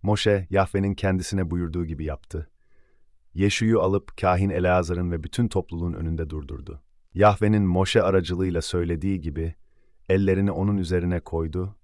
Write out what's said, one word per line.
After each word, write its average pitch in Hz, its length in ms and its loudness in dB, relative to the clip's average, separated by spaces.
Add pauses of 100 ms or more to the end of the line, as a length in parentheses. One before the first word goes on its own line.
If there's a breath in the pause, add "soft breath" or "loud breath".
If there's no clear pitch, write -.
Moşe, 101 480 2
Yahve'nin 98 460 0
kendisine 92 560 -2
buyurduğu 87 340 -4
gibi 78 200 -8
yaptı. 76 440 -10 (840)
Yeşu'yu 104 480 2
alıp 95 400 -2
kahin 95 280 2
Eleazar'ın 90 640 0
ve 82 120 -6
bütün 117 240 -2
topluluğun 87 460 -4
önünde 82 360 -4
durdurdu. 71 520 -12 (320)
Yahve'nin 104 500 4
Moşe 92 400 2
aracılığıyla 90 580 0
söylediği 87 600 -2
gibi 80 340 -6 (540)
ellerini 98 420 4
onun 98 260 2
üzerine 90 420 2
koydu 82 640 -4